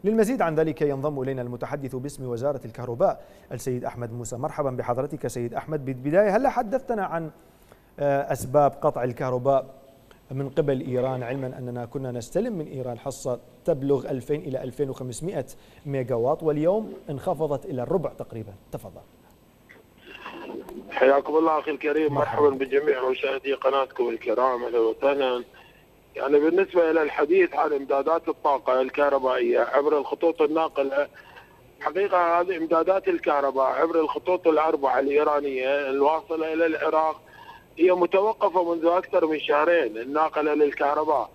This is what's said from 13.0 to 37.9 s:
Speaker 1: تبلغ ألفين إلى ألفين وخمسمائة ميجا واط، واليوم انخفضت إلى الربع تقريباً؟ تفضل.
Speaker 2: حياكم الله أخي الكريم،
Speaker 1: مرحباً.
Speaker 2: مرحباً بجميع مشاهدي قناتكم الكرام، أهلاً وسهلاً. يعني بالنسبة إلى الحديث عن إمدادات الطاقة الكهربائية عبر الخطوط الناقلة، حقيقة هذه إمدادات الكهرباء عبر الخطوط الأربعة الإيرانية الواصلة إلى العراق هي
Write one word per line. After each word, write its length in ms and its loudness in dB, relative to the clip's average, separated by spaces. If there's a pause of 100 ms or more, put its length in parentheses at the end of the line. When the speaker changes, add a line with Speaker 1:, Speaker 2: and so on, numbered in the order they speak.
Speaker 1:
تبلغ 440 0
ألفين 320 -4
إلى 220 -6
ألفين 260 -4
وخمسمائة 560 -6 (400)
ميجا 300 -2
واط، 280 0
واليوم 500 0 (160)
انخفضت 560 -4
إلى 180 -4
الربع 260 -2
تقريباً؟ 440 -12 (180)
تفضل. 300 -14 (1900)
Speaker 2:
حياكم 460 4
الله 220 4
أخي 120 -6
الكريم، 420 0
Speaker 1:
مرحباً. 280 0
Speaker 2:
مرحباً 240 4
بجميع 440 0
مشاهدي 440 -2
قناتكم 560 0
الكرام، 540 0
أهلاً 160 -2
وسهلاً. 640 0 (720)
يعني 240 4
بالنسبة 520 4
إلى 100 4
الحديث 540 2
عن 180 0
إمدادات 560 0
الطاقة 520 0
الكهربائية 800 2
عبر 380 2
الخطوط 440 0
الناقلة، 680 0 (720)
حقيقة 600 2
هذه 160 -2
إمدادات 500 2
الكهرباء 580 2
عبر 340 2
الخطوط 480 0
الأربعة 520 2
الإيرانية 880 0
الواصلة 640 0
إلى 120 2
العراق 560 0 (560)
هي 140 6